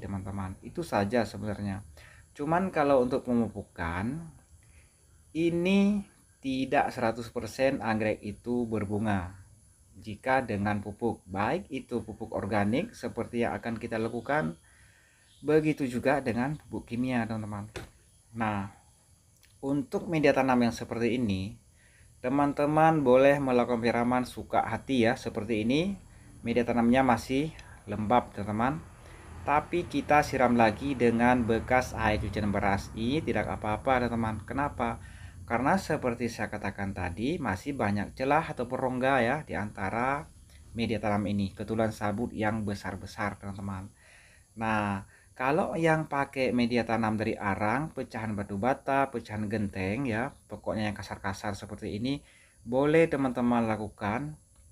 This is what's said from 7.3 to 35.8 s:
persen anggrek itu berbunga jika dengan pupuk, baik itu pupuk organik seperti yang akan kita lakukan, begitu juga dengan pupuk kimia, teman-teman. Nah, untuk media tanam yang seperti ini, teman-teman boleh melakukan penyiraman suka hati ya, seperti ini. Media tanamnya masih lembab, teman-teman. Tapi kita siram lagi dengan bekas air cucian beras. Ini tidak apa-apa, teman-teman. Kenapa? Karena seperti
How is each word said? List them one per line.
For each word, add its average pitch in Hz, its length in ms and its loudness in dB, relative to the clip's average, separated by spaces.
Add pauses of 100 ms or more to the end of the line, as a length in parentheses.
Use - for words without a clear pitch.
persen 131 480 0
anggrek 107 400 0
itu 120 480 -4
berbunga 101 800 -2 (500)
jika 120 480 0
dengan 104 360 0
pupuk, 104 440 -4
baik 107 480 -2
itu 123 320 -6
pupuk 110 280 -12
organik 101 600 0
seperti 117 480 -6
yang 101 160 0
akan 113 240 -6
kita 117 160 -6
lakukan, 123 560 -2 (880)
begitu 151 480 2
juga 131 320 2
dengan 123 360 -2
pupuk - 360 -10
kimia, 123 320 0
teman-teman. 107 440 -8 (680)
Nah, 104 400 -2 (800)
untuk 143 480 -2
media 143 320 4
tanam 131 240 6
yang 117 120 4
seperti 113 440 0
ini, 104 400 0 (640)
teman-teman 147 800 4
boleh 139 400 8
melakukan 120 400 2
penyiraman 120 480 2
suka - 320 0
hati 113 480 2
ya, 131 80 0
seperti 110 480 -2
ini. 170 320 2 (480)
Media 117 160 2
tanamnya 120 400 4
masih 131 480 2 (400)
lembab, 107 480 2
teman-teman. 110 400 -2 (640)
Tapi 151 480 0
kita 147 320 4
siram 127 320 4
lagi 117 400 4
dengan 120 480 4
bekas 117 560 2
air 107 240 2
cucian 104 320 -2
beras. 98 400 -2
Ini 135 320 -2
tidak 107 240 0
apa-apa, 123 560 0
teman-teman. 113 400 -2
Kenapa? 131 560 -4 (460)
Karena 135 320 2
seperti 127 480 -2